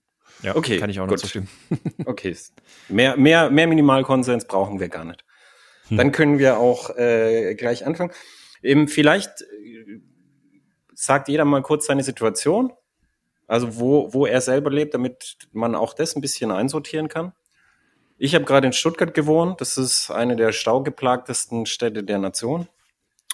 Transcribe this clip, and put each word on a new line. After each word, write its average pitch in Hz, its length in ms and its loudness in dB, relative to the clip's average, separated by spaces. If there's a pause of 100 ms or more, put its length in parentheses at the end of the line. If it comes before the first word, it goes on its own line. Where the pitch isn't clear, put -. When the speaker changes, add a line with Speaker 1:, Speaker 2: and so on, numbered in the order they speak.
(420)
Speaker 1:
ja. 95 80 -6
Speaker 2:
Ja, - 60 -4
Speaker 3:
Okay, 131 220 0
Speaker 2:
kann 101 120 -4
ich 98 80 -6
auch 95 80 -4
nur 98 80 0
Speaker 3:
gut. 92 60 -2
Speaker 2:
zustimmen. 98 280 -8 (220)
Speaker 3:
<laughs> - 360 -8
Okay, 98 300 -6 (520)
mehr, 127 280 2
mehr, 151 340 6
mehr 160 180 4
Minimalkonsens 131 800 2
brauchen 98 340 -2
wir 90 80 -6
gar 82 160 -12
nicht. 87 200 -16 (640)
Speaker 1:
Hm. 107 80 -2
Speaker 3:
Dann 135 160 4
können 147 280 2
wir 131 180 4
auch, 120 380 2
äh, 113 580 0
gleich 120 320 -4
anfangen. 170 240 -4 (520)
Ähm, 143 260 4
vielleicht, 156 540 2
äh, 110 580 -20 (920)
sagt 143 360 0
jeder 151 160 2
mal 143 180 2
kurz 151 240 -2
seine 139 160 0
Situation, 139 680 0 (760)
also 117 320 -2
wo, 131 340 2
wo 135 140 2
er 123 140 2
selber 143 300 0
lebt, 147 220 -2
damit - 440 -6 (160)
man 113 240 -2
auch 113 180 -2
das 160 220 -4
ein 143 40 -4
bisschen 131 300 -4
einsortieren 143 560 -4
kann. 165 260 -8 (840)
Ich 143 180 0
habe 151 100 2
gerade 135 240 4
in 123 40 0
Stuttgart 170 400 -2
gewohnt, 165 480 2
das - 160 -6
ist 131 340 -2
eine 120 260 -2
der 110 160 4
staugeplagtesten 123 1120 -2
Städte 107 380 -4
der 101 140 -2
Nation. 120 500 -4 (640)